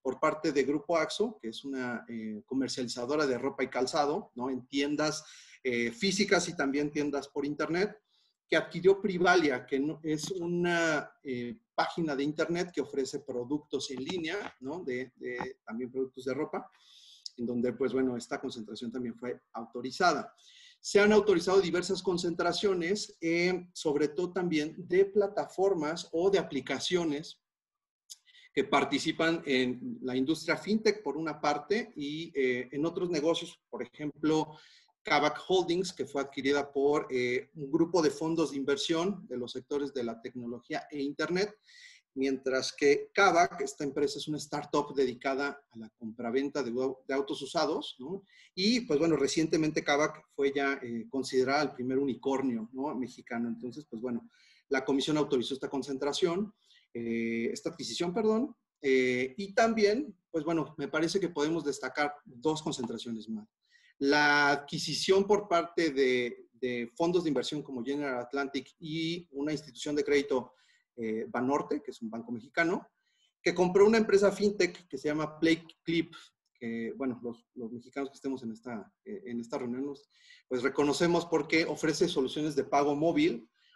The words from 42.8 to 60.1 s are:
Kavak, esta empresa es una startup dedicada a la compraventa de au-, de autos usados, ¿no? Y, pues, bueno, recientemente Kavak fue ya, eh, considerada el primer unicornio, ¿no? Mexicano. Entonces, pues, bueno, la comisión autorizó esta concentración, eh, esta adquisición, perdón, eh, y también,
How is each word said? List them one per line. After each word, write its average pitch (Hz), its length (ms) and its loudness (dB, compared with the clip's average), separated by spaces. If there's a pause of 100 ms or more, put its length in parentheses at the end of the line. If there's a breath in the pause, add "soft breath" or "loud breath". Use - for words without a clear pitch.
Kavak, 180 460 4
esta - 240 -6
empresa 143 340 -2
es - 80 -10
una 151 120 -4
startup 147 580 -4
dedicada 135 720 -2
a 117 80 -18
la 110 180 -14
compraventa 120 640 -2
de 117 100 -4
au-, 131 340 -4
de 139 80 -4
autos 139 260 -2
usados, 160 600 -2
¿no? 170 240 -10 (300 soft breath)
Y, 214 260 2
pues, 147 180 0
bueno, 160 180 2
recientemente 156 680 0
Kavak 151 400 0 (100)
fue 143 180 0
ya, 139 300 -2
eh, 117 260 -8
considerada 131 540 2
el 135 120 -2
primer 127 240 -2
unicornio, 131 760 -2
¿no? 135 240 -6
Mexicano. 120 520 -6
Entonces, 123 400 -8
pues, 113 140 -10
bueno, 120 260 -4 (420 soft breath)
la 131 140 0
comisión 143 340 2
autorizó 139 360 0
esta 135 140 -6
concentración, 143 840 -2 (400 soft breath)
eh, 117 600 -2
esta - 180 -8
adquisición, - 420 -4
perdón, 220 440 0 (260)
eh, 131 540 2
y 196 180 -8
también, 226 640 2 (140)